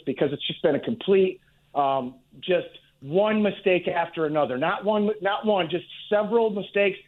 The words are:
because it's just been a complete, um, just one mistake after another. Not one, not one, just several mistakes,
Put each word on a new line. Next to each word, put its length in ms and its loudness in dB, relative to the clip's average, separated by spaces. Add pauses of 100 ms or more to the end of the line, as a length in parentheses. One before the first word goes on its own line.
because 260 0
it's 140 -8
just 160 -8
been 120 4
a 60 -2
complete, 600 0 (340)
um, 400 0 (260)
just 280 0 (320)
one 400 2
mistake 460 2
after 400 -2
another. 320 0
Not 260 -2
one, 260 2 (100)
not 260 -2
one, 240 2
just 140 -4 (240)
several 420 2
mistakes, 580 0